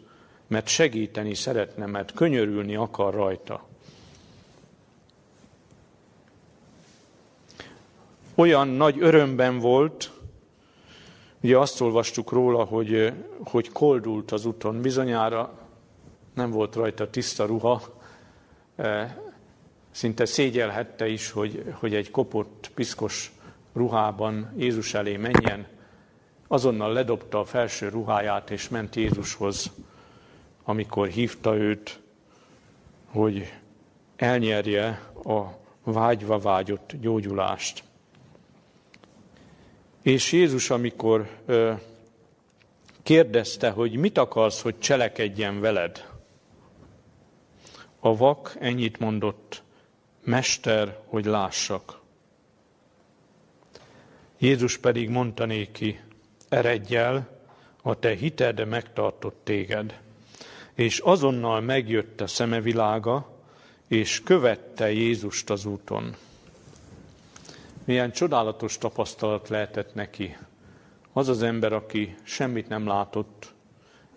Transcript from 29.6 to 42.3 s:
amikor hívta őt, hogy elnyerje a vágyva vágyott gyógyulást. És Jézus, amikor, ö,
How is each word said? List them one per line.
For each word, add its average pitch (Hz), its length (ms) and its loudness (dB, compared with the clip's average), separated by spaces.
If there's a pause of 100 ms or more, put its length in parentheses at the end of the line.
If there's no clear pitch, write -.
amikor 107 440 -2
hívta 110 480 0
őt, 107 440 -2 (1080)
hogy 104 460 -2 (640)
elnyerje 110 840 0 (220)
a 107 180 0 (400)
vágyva 110 560 2
vágyott 98 600 0
gyógyulást. 98 840 -2 (2250)
És 131 300 4
Jézus, 160 380 4
amikor, 113 580 2 (180)
ö, 113 260 4 (1300)